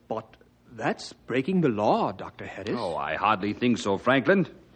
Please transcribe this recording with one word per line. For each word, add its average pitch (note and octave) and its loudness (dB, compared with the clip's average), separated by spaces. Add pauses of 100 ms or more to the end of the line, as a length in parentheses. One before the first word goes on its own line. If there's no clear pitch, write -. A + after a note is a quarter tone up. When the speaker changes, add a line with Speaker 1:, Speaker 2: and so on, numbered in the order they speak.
Speaker 1:
But A2 -8 (380)
that's C3 -6
breaking C3+ 0
the D3 4
law, A#2+ 2
Doctor F#2+ -12
Harris. G2 -8
Speaker 2:
Oh, F2+ -4
I D2 -4
hardly G2+ 2
think A#2+ 2
so, G2 0
Franklin. C3 2 (300)